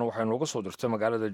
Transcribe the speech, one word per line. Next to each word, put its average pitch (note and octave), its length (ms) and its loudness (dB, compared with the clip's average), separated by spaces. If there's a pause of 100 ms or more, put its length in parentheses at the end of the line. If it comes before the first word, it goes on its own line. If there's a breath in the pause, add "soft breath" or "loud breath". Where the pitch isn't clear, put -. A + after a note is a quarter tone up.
waxay A2+ 180 0
nooga A#2+ 220 2
soo B2 160 -4
dirtay F#2+ 260 -4
magaalada A2+ 460 2